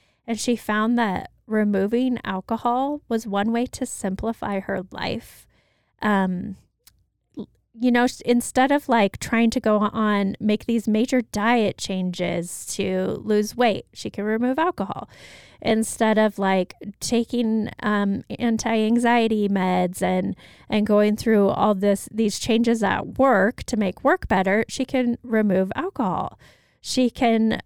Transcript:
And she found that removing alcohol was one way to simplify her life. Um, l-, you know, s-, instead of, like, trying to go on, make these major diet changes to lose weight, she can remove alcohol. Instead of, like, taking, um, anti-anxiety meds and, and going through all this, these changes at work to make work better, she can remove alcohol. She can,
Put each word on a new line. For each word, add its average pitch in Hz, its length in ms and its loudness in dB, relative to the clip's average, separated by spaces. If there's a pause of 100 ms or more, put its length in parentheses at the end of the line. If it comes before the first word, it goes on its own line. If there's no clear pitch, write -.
(280)
And 226 100 -4
she 233 200 -2
found 220 420 0
that 208 320 -2 (160)
removing 214 800 0
alcohol 240 800 -2
was 226 200 -4
one 208 260 0
way 240 140 0
to - 180 -8
simplify 202 760 -4
her 190 220 -4 (100)
life. - 560 -10 (540)
Um, 190 560 0 (800)
l-, - 100 -12 (320)
you 247 120 2
know, 240 140 4
s-, - 160 -4
instead 254 520 2
of, 294 160 0
like, 226 300 2
trying 233 320 2
to 254 100 -2
go 214 160 2
on, 208 640 0
make 208 260 -2
these 233 200 -2
major 233 360 2
diet 220 560 0
changes 175 880 -4 (100)
to 185 480 -2
lose 214 320 -2
weight, 233 380 -2
she - 160 -12
can 202 160 -8
remove 247 340 -2
alcohol. - 480 -4 (540)
Instead 220 580 2
of, 214 180 2
like, 190 380 0 (240)
taking, 226 720 -2 (100)
um, 208 420 0 (140)
anti-anxiety 226 1120 2
meds 185 520 0
and, 185 340 0 (340)
and 214 160 0
going 214 300 4
through 208 340 4
all 208 240 2
this, 196 380 0
these 214 260 -2
changes 233 460 2
at - 340 -2
work 240 460 2
to - 120 -6
make 202 280 -2
work 320 240 2
better, 190 400 2
she - 180 -6
can 247 380 -2
remove 208 520 2
alcohol. 254 640 -4 (440)
She 254 280 0
can, 226 560 2